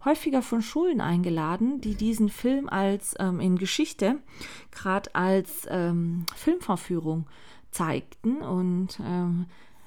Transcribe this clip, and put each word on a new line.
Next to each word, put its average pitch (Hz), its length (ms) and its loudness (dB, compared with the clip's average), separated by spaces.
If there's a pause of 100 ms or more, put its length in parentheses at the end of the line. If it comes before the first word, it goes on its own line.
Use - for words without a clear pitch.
häufiger 277 400 2
von 233 180 0
Schulen 302 400 2
eingeladen, 175 800 0
die 214 140 -2
diesen 214 340 2
Film 269 400 0
als, 196 480 0
ähm, 185 220 0
in 185 180 4
Geschichte, 220 600 0 (500)
grad - 460 -4
als, 185 560 2
ähm, 170 640 0
Filmvorführung 170 920 0 (460)
zeigten. 190 720 -2
Und, 180 600 0
ähm, 175 440 0 (380)